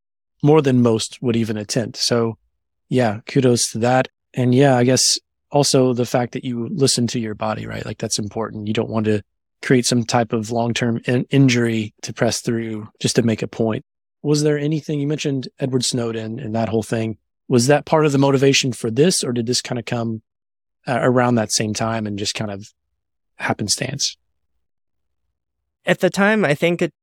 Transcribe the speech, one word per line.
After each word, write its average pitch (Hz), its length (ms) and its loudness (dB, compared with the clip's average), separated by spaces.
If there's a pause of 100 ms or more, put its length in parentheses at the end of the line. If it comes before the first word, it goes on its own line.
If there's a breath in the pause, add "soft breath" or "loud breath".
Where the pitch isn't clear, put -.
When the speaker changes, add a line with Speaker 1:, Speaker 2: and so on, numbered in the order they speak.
(440)
Speaker 1:
more 151 180 6
than 127 200 4
most 113 400 0
would 120 160 0
even 113 180 -2
attempt. 107 420 -6
So 113 400 -2 (520)
yeah, 117 360 0
kudos 127 460 2
to 117 80 -8
that. 123 300 2 (240)
And 123 200 2
yeah, 135 220 6
I 120 80 4
guess 127 340 2 (320)
also 135 440 4
the 120 120 -2
fact 123 280 -2
that 123 100 -8
you 120 280 -6
listen 131 360 0
to 123 120 -6
your 107 160 -6
body, 110 300 -6
right? 110 200 -10
Like, 117 140 -10
that's - 200 -4
important. 107 480 -8
You 107 60 -2
don't 110 160 -2
want 110 160 -2
to 107 160 0 (400)
create 123 240 2
some 120 180 0
type 120 300 -2
of 110 180 -4
long-term 117 540 -2
in-, 127 240 0
injury 120 720 2
to - 120 -12
press - 280 -2
through 113 480 -6 (100)
just - 160 -2
to 120 80 4
make 113 180 0
a 117 60 -4
point. 110 380 -4 (360)
Was 147 220 0
there 151 140 2
anything, 147 420 -4
you 143 80 -2
mentioned 147 400 -4 (120)
Edward 127 260 -2
Snowden 113 540 -6
and 107 160 -6
that 113 140 -2
whole 110 140 0
thing. 113 340 -4 (300)
Was 123 200 4
that 147 180 4
part 156 200 4
of 151 60 2
the 139 60 2
motivation 139 560 4
for - 160 -6
this, 143 340 2
or 143 80 -4
did 120 140 -2
this 123 160 -2
kind - 160 -6
of 113 80 -8
come, 117 380 -4 (640)
uh, 123 140 0
around 123 340 2
that 110 160 0
same 107 220 -2
time 113 340 -4
and 104 100 -6
just 101 160 -6
kind 107 160 -6
of 101 180 -12 (680)
happenstance? - 840 -4 (1700)
Speaker 2:
At 180 140 0
the 185 100 2
time, 202 340 2
I 147 120 2
think 170 260 0
it, 175 220 -2